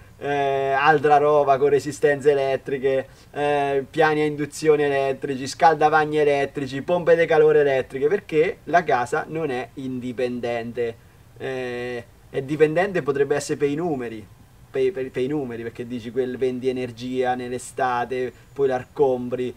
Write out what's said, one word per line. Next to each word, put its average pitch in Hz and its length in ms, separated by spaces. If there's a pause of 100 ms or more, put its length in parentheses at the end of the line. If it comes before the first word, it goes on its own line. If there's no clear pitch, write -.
(180)
eh, 139 540
altra 147 460
roba 143 400
con 143 100
resistenze 143 640
elettriche, 135 720 (240)
eh, 143 580
piani 156 340
a - 20
induzione 147 640
elettrici, 139 600
scaldavagni 151 720
elettrici, 139 640
pompe 170 340
di 165 100
calore 156 340
elettriche, 135 480
perché 175 560
la 165 180
casa 139 460
non 156 220
è 127 240
indipendente. 120 1200 (420)
Eh, 123 680 (280)
è 139 80
dipendente, 156 600
potrebbe 139 340
essere 143 220
per 143 100
i 143 60
numeri, 123 520 (440)
per, 131 200
per, 131 200
per 127 120
i 127 40
numeri, 131 360
perché 117 240
dici 120 240
quel 123 280
vendi 127 320
energia 127 640
nell'estate, 123 960 (220)
poi 139 140
l'arcombri, 123 880